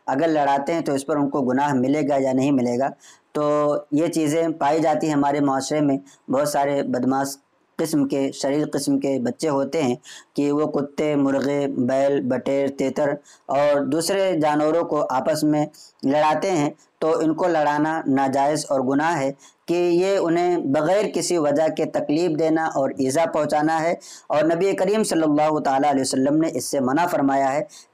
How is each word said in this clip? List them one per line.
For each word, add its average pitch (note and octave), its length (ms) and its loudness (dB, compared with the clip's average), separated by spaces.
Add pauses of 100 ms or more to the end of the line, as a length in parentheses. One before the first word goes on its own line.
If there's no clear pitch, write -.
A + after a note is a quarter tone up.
अगर C#3 200 0
लड़ाते C#3+ 440 0
हैं E3 100 -2
तो C#3+ 120 -2
इस F3 80 -4
पर D#3 140 -4
उनको C#3+ 260 0
गुनाह C3+ 320 0
मिलेगा C#3 420 0
या C3 160 0
नहीं C3 200 0
मिलेगा? B2 400 0 (420)
तो D3 600 0
ये D#3 140 2
चीज़ें D#3+ 440 0
पाई D3+ 280 0
जाती D#3 260 0
हैं D3+ 80 0
हमारे C#3+ 260 2
माशरे C#3 400 0
में, C#3 200 0 (300)
बहुत C#3+ 220 0
सारे C#3+ 300 0
बदमाश C3 540 -2 (420)
किस्म D#3 260 0
के, C#3 280 -2
शरीर C#3+ 340 -2
किस्म C#3+ 320 -2
के C3+ 200 -2
बच्चे B2 300 -4
होते C#3 340 -2
हैं B2 140 0 (400)
कि C#3+ 140 0
वो D3+ 160 2
कुत्ते, D3+ 500 -2
मुर्गे, C#3 500 0
बैल, C3+ 540 0
बटेर, C#3 480 -2
तेतर C#3 480 -2 (340)
और C#3+ 340 2
दूसरे E3+ 560 0
जानवरों D3+ 440 2
को D3+ 160 -2
आपस D3 440 -2
में D3+ 240 2 (360)
लड़ाते D3+ 460 2
हैं, D3+ 240 0 (260)
तो D#3+ 200 2
इनको D#3+ 260 0
लड़ाना D#3 640 0
नाजायज़ C#3 580 0
और C3+ 160 -2
गुनाह C#3 280 0
है C3+ 200 -2 (380)
कि E3+ 60 0
ये F3 440 2
उन्हें F3 540 0
बग़ैर F3 340 2
किसी E3+ 320 -2
वजह D3 300 2
के D#3 180 -2
तकलीफ़ D3+ 460 -2
देना D#3+ 340 0
और C3+ 340 -2
ईज़ा C#3 260 2
पहुंचाना D#3 520 0
है। E3 200 -2 (320)
और D3+ 160 2
नबी E3+ 280 2
करीम G3+ 280 0
सल्लल्लाहु D#3 580 2
ताला C#3 280 0
अलैहि C3+ 140 2
वसल्लम C3 320 0
ने D#3+ 140 2
इससे C3+ 320 -4
मना C#3+ 260 0
फरमाया C#3 420 0
है, D3 180 -2 (280)